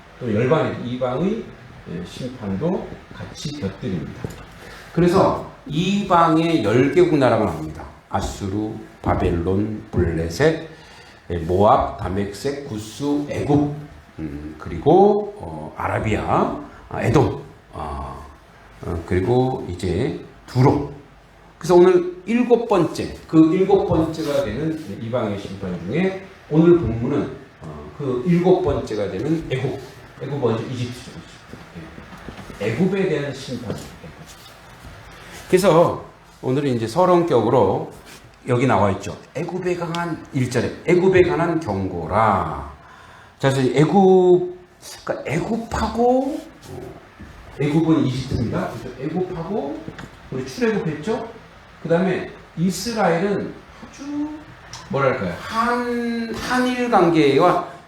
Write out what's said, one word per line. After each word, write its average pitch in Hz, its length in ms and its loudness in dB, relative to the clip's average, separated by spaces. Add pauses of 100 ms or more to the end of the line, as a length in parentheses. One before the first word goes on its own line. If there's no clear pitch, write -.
(180)
또 120 140 -4
열방의, 120 540 0
이방의, 127 520 -2
에, - 680 -14
심판도 120 840 -6 (280)
같이 - 440 -10
곁들입니다. 104 640 -8 (720)
그래서 165 580 2 (160)
이방의 165 960 2
열 127 280 2
개국 175 240 4
나라가 113 300 2
나옵니다. 78 380 -8 (260)
아수르, 101 600 -4 (280)
바벨론, 92 920 0
블레셋, 85 800 0 (600)
에, 87 80 -2
모압, 95 600 4
다메섹, 101 720 -6
구스, 143 600 -4
애굽, 143 440 0 (440)
음, 76 400 -10
그리고, 190 800 4
어, 82 380 -12
아라비아, 110 840 -2 (300)
아, - 120 -6
에돔, 113 380 2 (320)
아, 69 480 -10 (640)
어, 85 240 -6
그리고 120 640 2
이제 95 560 -4 (220)
두로. 139 460 2 (680)
그래서 170 180 2
오늘 180 400 6 (100)
일곱 233 400 2
번째, 165 500 0 (120)
그 160 260 6
일곱 190 320 4
번째가 156 580 0
되는 113 560 -4
이방의 113 380 -2
심판 95 480 -8
중에 185 400 -2 (240)
오늘 170 280 8
본문은, 117 580 -2 (260)
어, - 340 -16
그 123 300 -4
일곱 175 360 6
번째가 113 480 -2
되는 143 400 -2
애굽, 127 280 -4 (440)
애굽 135 180 -6
먼저 113 240 0
이집트죠. 117 560 -10 (1400)
예. - 60 -4
애굽에 185 420 0
대한 143 260 -2
심판. 104 420 -10 (1700)
그래서 175 560 4 (380)
오늘은 131 340 0
이제 113 100 -2
서론격으로 139 1040 2 (580)
여기 123 180 2
나와 101 260 4
있죠. 95 240 -8 (180)
애굽에 175 420 -4
강한, 170 560 -6
일 127 180 -2
절에 104 220 -2 (140)
애굽에 180 360 6
관한 170 380 2
경고라. 87 1120 -2 (680)
자, 135 120 2
그래서 135 100 0 (140)
애굽, 180 840 6 (460)
그러니까 - 260 -6
애굽하고, 240 1120 0 (300)
어, - 300 -14 (600)
애굽은 160 460 2
이집트입니다. 123 640 -4
그래서 - 320 -12
애굽하고 180 800 -6 (480)
우리 127 160 -8
출애굽했죠. 208 840 -4 (540)
그다음에 165 480 0 (260)
이스라엘은 190 960 0 (300)
아주 294 480 -8 (580)
뭐랄까요? 131 500 -2
한-, 233 960 -2
한일 247 560 -2
관계와 170 800 4 (180)